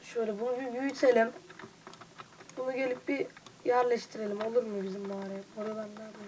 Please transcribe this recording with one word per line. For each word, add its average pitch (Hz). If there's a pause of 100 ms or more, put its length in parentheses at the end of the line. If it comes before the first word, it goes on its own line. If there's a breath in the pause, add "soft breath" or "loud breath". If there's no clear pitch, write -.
Şöyle 214
bunu 247
bir 254
büyütelim. 254 (1300)
Bunu 262
gelip 254
bir 277 (380)
yerleştirelim. 220
Olur 226
mu 202
bizim 196
mağaraya? 196 (160)
Orada 214
ben 214
nerede? 214 (100)